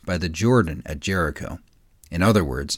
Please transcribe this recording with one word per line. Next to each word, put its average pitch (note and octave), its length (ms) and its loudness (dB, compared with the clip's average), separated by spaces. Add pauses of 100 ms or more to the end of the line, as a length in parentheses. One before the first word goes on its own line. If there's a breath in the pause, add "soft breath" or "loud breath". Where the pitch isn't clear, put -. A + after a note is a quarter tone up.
by F2+ 140 -2
the E2+ 100 -2
Jordan F#2 560 2
at D2 160 -8
Jericho, - 580 -2 (520)
in E2+ 100 -2
other G#2 240 4
words, C#2 340 -6